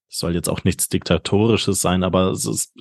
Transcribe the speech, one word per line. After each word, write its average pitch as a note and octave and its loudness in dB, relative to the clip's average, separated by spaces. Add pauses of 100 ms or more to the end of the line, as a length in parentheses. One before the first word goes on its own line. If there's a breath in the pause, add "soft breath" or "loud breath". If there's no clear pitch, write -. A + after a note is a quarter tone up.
das - -10
soll E2+ -2
jetzt E2 -2
auch - -6
nichts - 0
Diktatorisches G2 2
sein, F#2 0
aber F#2 2
es - -4
ist, - -4